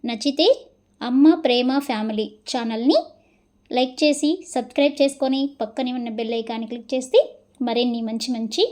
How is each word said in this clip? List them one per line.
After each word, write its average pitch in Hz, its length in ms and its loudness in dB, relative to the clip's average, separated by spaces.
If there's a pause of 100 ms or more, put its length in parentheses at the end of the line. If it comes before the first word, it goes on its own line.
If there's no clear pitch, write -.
నచ్చితే 269 440 0 (540)
అమ్మ 277 340 6 (100)
ప్రేమ 247 340 2
ఫ్యామిలీ 214 480 -4 (240)
ఛానల్ని 233 480 0 (720)
లైక్ 254 320 0
చేసి, 294 280 2 (240)
సబ్స్క్రైబ్ 285 460 -2
చేసుకొని, 269 400 0 (200)
పక్కనే 247 320 -6
ఉన్న 240 160 -6
బెల్ 226 300 -6
ఐకాన్ని 226 280 -8
క్లిక్ 233 260 -12
చేస్తే 262 280 4 (400)
మరిన్ని 240 400 0
మంచి 226 300 -6
మంచి 233 400 0